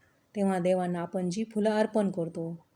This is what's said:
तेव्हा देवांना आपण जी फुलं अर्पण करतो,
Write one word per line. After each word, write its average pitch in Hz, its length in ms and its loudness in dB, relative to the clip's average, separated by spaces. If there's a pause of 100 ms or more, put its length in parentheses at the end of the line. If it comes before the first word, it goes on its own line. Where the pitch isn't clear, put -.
(360)
तेव्हा 196 220 2
देवांना 180 420 2
आपण 180 300 -4
जी 214 140 -2
फुलं 220 260 0
अर्पण 214 400 2
करतो, 165 480 -6 (180)